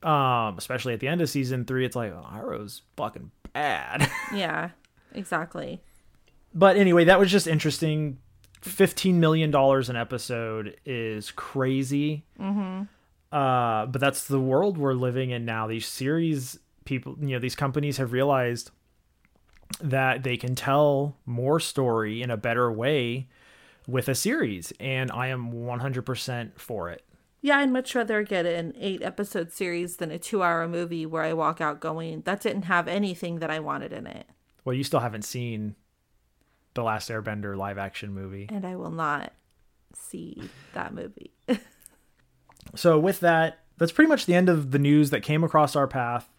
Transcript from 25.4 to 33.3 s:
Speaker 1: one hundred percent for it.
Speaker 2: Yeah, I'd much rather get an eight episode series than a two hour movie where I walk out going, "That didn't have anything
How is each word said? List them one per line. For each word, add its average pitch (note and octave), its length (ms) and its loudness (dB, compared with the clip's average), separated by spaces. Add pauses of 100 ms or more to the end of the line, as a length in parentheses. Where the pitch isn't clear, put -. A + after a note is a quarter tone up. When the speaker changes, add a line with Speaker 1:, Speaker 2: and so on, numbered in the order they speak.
Speaker 1:
one A#2+ 300 -6
hundred B2+ 220 -4
percent A#2+ 580 -6
for F2+ 300 -8
it. - 120 -14 (400)
Speaker 2:
Yeah, C#4 160 4
I'd C#4 120 2
much B3+ 240 -2
rather A3 280 0
get F#3+ 240 0
an E3+ 320 -2
eight F#3+ 240 -4
episode F#3 500 -6
series F3 460 -4
than D#3+ 120 -6
a D#3+ 80 -8
two F#3+ 240 -2
hour E3+ 240 2
movie E3+ 400 -4
where D#3+ 160 -2
I D#3+ 100 0
walk D#3+ 280 0
out D3+ 200 -2
going, D#3+ 420 -6
"That G3 180 -4
didn't G3 220 -2
have E3+ 260 0
anything F3 520 -4